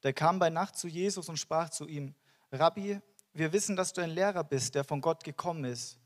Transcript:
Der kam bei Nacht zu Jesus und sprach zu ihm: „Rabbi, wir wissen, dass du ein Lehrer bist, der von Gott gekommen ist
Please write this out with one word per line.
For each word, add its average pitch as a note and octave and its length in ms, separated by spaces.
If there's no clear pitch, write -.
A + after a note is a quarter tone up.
Der C3+ 80
kam E3+ 260
bei E3+ 120
Nacht E3+ 260
zu - 100
Jesus F3+ 420
und D#3+ 100
sprach D#3+ 320
zu D3 180
ihm: C#3+ 260
„Rabbi, G3 480
wir D#3 180
wissen, G#3 240
dass F#3 180
du F3+ 80
ein E3 80
Lehrer F3+ 340
bist, C3 300
der C#3 100
von D3 160
Gott D#3+ 240
gekommen D#3+ 400
ist A#2+ 420